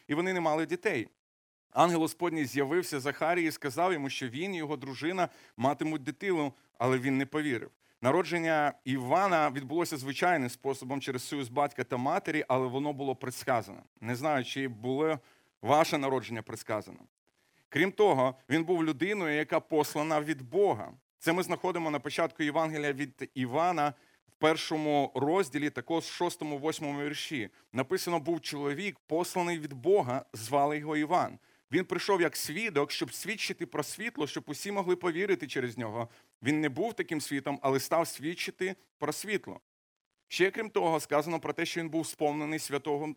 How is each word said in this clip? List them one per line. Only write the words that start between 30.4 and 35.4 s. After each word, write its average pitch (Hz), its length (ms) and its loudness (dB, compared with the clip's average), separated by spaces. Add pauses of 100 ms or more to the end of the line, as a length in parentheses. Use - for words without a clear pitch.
його 151 200 -4
Іван. 151 420 0 (320)
Він 180 140 2
прийшов 185 360 2
як 156 140 2
свідок, 156 560 -2
щоб - 220 -4
свідчити 185 520 -6
про 151 180 -4
світло, 196 440 -6
щоб 147 200 -6
усі 151 240 -8
могли 180 240 0
повірити 180 520 0